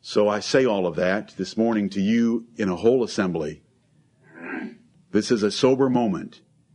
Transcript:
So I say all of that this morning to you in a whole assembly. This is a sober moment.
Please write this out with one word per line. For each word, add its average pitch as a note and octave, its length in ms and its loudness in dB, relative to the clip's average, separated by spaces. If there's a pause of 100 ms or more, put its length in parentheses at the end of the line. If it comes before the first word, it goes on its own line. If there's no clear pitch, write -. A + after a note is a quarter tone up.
So G#2 260 0
I G#2 140 0
say C3 240 2
all G2+ 200 0
of E2 120 -2
that F#2+ 400 0
this F#2+ 180 -6
morning A2 360 0
to G2 100 -2
you A#2 460 0 (100)
in G#2 100 -2
a F2+ 80 -2
whole A#2 300 2
assembly. E2 560 -4 (1500)
This G#2 180 -2
is A2 140 2
a G#2 80 2
sober C3 400 2
moment. A#2 500 -2 (340)